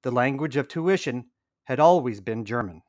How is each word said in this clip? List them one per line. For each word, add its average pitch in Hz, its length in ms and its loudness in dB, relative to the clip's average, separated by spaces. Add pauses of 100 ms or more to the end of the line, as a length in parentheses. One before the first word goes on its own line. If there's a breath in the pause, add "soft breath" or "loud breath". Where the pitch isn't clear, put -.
the 127 80 -4
language 135 440 -2
of 139 140 -2
tuition 165 560 -2 (400)
had 131 160 0
always 135 400 4
been 110 240 -6
German. 101 440 -6